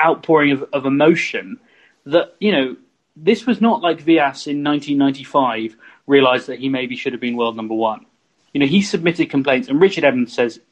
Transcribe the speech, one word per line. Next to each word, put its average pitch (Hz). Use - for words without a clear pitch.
outpouring 160
of, 135
of 135
emotion 139
that, 156
you 208
know, 135
this 190
was 240
not 220
like 165
Vias 147
in 143
nineteen 147
ninety-five 135
realized 131
that 127
he 135
maybe 127
should 131
have 117
been 120
world 117
number 110
one. 110
You 143
know, 139
he 190
submitted 165
complaints, 131
and 143
Richard 190
Evans 127
says 120